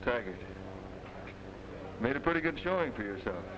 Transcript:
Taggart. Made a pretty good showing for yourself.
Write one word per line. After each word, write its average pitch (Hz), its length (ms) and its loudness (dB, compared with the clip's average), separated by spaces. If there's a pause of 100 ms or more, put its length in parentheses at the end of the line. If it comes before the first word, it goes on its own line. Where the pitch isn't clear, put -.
Taggart. 104 340 2 (1600)
Made 123 160 6
a 139 40 2
pretty 165 200 6
good 156 220 2
showing 175 300 4
for 113 100 -4
yourself. 98 400 -2 (160)